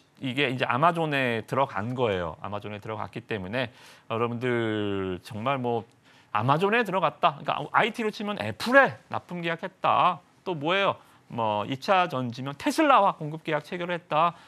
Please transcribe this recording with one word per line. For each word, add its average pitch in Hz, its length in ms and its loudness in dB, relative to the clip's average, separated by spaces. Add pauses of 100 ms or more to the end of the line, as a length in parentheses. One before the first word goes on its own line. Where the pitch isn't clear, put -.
(200)
이게 131 300 0
이제 131 160 -2
아마존에 143 800 2
들어간 123 480 -2
거예요. 95 460 0
아마존에 104 380 -8
들어갔기 107 420 -8
때문에 110 520 -6 (360)
여러분들 113 1120 -2
정말 123 360 -4
뭐 117 280 -2 (460)
아마존에 165 520 2
들어갔다. 170 560 0
그러니까 - 320 -4
아이티로 214 380 2
치면 208 320 -6
애플에 214 560 4 (120)
납품 175 320 -8
계약했다. 165 800 0 (240)
또 185 100 -4
뭐예요? 165 400 0 (320)
뭐 107 380 -2
이 131 140 -6
차 185 280 4
전지면 131 500 -6
테슬라와 262 580 4
공급 156 280 -8
계약 151 200 -2
체결했다. 170 680 -2 (140)